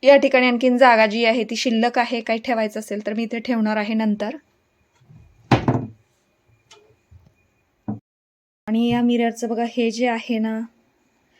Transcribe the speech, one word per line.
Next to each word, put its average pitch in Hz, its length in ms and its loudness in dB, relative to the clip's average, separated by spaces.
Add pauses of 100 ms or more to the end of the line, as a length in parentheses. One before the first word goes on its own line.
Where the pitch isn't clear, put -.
या 277 140 8
ठिकाणी 262 300 4
आणखीन 247 300 2
जागा 233 280 6
जी 220 200 -2
आहे 226 180 0
ती 226 120 -6
शिल्लक 240 440 0
आहे, 233 220 -4
काही 226 180 -4
ठेवायचं 220 400 -4
असेल 208 280 -10
तर 214 60 -6
मी 226 100 -4
इथे 226 160 -8
ठेवणार 220 380 -2
आहे 214 160 -4
नंतर. 220 440 -2 (4000)
आणि 226 220 0
या 240 120 0
मिररचं 233 460 0
बघा 233 220 -4
हे 233 220 -2
जे 233 160 -2
आहे 226 300 -4
ना 220 220 -4 (800)